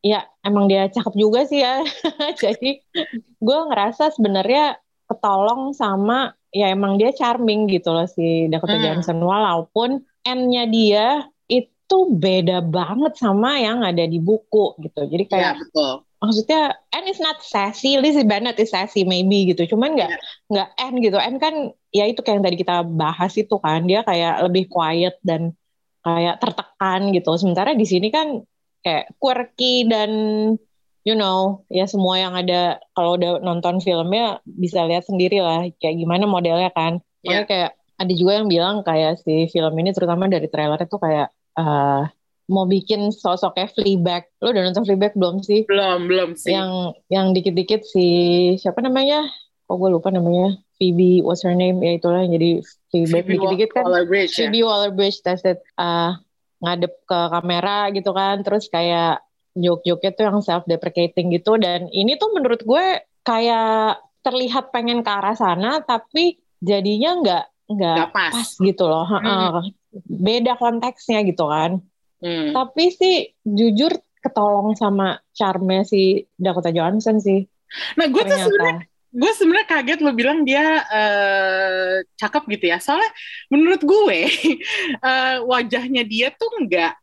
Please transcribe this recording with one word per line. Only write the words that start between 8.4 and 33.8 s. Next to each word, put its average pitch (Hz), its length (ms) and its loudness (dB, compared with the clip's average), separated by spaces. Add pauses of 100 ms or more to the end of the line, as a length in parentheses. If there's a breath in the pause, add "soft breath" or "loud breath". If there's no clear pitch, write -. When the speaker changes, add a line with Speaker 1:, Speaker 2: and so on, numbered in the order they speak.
Speaker 1:
Dakota 165 240 -2
Speaker 2:
Hmm. 160 240 -2
Speaker 1:
Johnson. 165 240 -2
Walaupun 208 800 -2 (240)
N-nya 247 400 -2
dia 220 400 4 (400)
itu 254 520 -2 (120)
beda 180 560 0
banget 190 480 -2
sama 226 400 0
yang 233 320 -2
ada 170 160 0
di 165 160 -2
buku 208 640 0
gitu. 147 240 -6
Jadi 175 240 -4
kayak 185 240 0
Speaker 2:
Iya, - 80 -12
betul. - 300 -2 (260)
Speaker 1:
maksudnya 220 440 0 (280)
N 359 160 -8
is 381 160 -6
not 311 160 -4
sassy, 214 560 -2
Lizzie 277 320 4
Bennet 214 320 0
is 220 160 0
sassy 190 320 -2
maybe 185 400 2
gitu. 175 240 0
Cuman 262 240 0
nggak, 202 160 0
Speaker 2:
Iya. - 80 -8 (320 loud breath)
Speaker 1:
nggak 196 180 -2 (140)
N 254 160 -8
gitu. 214 160 2
N 240 240 -2
kan 311 160 -2 (400)
ya 202 160 2
itu - 160 -6
kayak 202 160 2
yang 190 80 2
tadi 175 80 -6
kita 175 240 -2
bahas 170 560 -2
itu 208 240 0
kan. 160 240 0
Dia 202 160 2
kayak 170 400 0
lebih 180 240 0
quiet 170 560 -2
dan 165 320 -2 (480)
kayak 170 360 0
tertekan 196 720 -2
gitu. 175 240 0
Sementara 185 400 0
di 226 80 2
sini 190 280 0
kan 294 320 -2 (400)
kayak 165 360 -4
quirky 247 680 0
dan 214 240 0 (920)
you 220 120 0
know, 190 520 0
ya 185 200 -2
semua 185 320 0
yang 185 160 -4
ada, 180 560 0
kalau 175 240 0
udah 175 240 0
nonton 175 400 -2
filmnya 185 640 -2